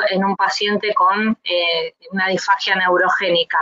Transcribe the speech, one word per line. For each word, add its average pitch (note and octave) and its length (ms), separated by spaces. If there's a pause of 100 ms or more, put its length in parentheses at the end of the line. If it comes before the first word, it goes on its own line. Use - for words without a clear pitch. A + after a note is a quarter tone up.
en F#3+ 160
un G3 100
paciente G#3 600
con, G3+ 480
eh, E3+ 500 (180)
una F#3+ 160
disfagia F#3+ 480
neurogénica, F3+ 880